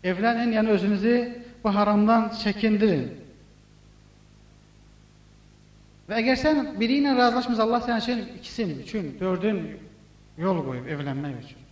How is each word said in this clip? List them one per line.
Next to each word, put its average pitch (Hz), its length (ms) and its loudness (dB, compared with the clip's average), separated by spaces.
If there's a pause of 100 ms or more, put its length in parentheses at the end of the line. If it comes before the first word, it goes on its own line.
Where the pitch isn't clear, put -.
Evlənin, 226 480 0
yəni 220 220 4
özünüzü 202 400 2 (500)
bu 202 100 2
haramdan 208 640 4
çəkindirin. 208 680 2 (3000)
Və 226 140 -2
əgər 254 180 2
sən 302 200 2 (200)
biri 262 220 2
ilə 277 140 2
razılaşmırsan, 240 500 2
Allah 233 180 0
sənin 233 160 0
üçün 233 200 -2 (180)
ikisin, 208 320 -6 (100)
üçün, 170 300 -6 (100)
dördün 185 380 0 (800)
yol 170 260 0
qoyub 127 240 -6
evlənmək 143 540 -6
üçün. - 300 -20